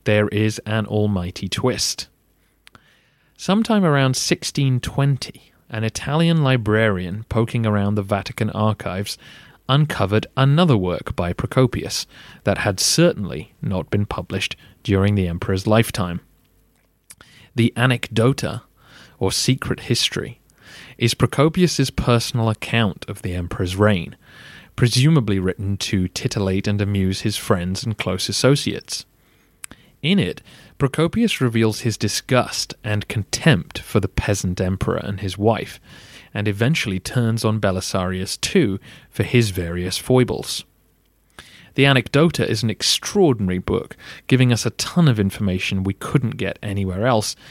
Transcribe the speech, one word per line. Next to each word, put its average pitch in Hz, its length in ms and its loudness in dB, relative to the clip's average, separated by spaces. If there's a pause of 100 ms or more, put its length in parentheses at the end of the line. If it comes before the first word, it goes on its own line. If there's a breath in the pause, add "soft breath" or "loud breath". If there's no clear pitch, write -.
there 104 240 4
is 107 400 0
an 110 180 -2
almighty 98 640 -2
twist. - 580 -4 (1300 soft breath)
Sometime 208 480 2
around 139 320 4
sixteen - 640 0
twenty, - 720 -2 (200)
an 110 120 -4
Italian 160 600 0
librarian 107 840 2
poking 113 360 0
around 104 300 2
the 104 80 0
Vatican 101 480 -4
archives 101 640 -2 (500 loud breath)
uncovered 127 600 2 (100)
another 139 400 4
work 90 380 -2
by 87 180 -2
Procopius - 720 -2 (380 loud breath)
that 101 160 0
had 98 200 -2
certainly 92 800 0
not 92 300 -4
been 104 160 0
published - 500 -6 (280 soft breath)
during 101 320 2
the 95 120 0
emperor's 92 400 -4
lifetime. 104 540 0 (1300 loud breath)
The 113 200 2
Anecdota, 117 880 0 (580 loud breath)
or 95 120 0
Secret - 500 -2
History, - 580 -4 (580 loud breath)
is 117 160 0
Procopius's 156 800 0
personal 117 580 0
account 110 580 -2
of - 140 -12
the 90 140 -6
emperor's 90 400 -4
reign, 101 400 2 (600 loud breath)
presumably 123 640 2
written 95 400 -2
to 92 300 0
titillate 98 600 -2
and 104 140 0
amuse 98 400 0
his 107 160 -2
friends 92 460 -2
and 110 140 -4
close 98 300 -4
associates. - 800 0 (960 loud breath)
In 180 160 2
it, 90 240 0 (360 loud breath)
Procopius 170 640 0
reveals 113 400 2
his 113 160 -2
disgust - 760 -2 (100)
and 107 240 -2
contempt - 720 0
for - 200 -2
the 98 80 0
peasant - 540 -2
emperor 92 420 -2
and 98 160 -6
his 95 180 -6
wife, 104 420 0 (540 loud breath)
and 104 140 -2
eventually 104 520 0
turns 113 440 -2
on 110 160 0
Belisarius 92 800 -4
too 110 400 0 (300 loud breath)
for - 140 -4
his 113 260 2
various 90 480 -4
foibles. - 640 0 (1120 loud breath)
The 135 100 4
Anecdota 139 640 2
is 110 160 -2
an 113 60 2
extraordinary 107 880 2
book, 92 400 -4 (300 loud breath)
giving 127 260 4
us - 120 0
a - 60 -2
ton - 360 2
of 113 120 4
information 95 640 0
we 95 100 0
couldn't - 440 -2
get 90 240 -6
anywhere 98 440 -4
else, 113 300 0 (160 loud breath)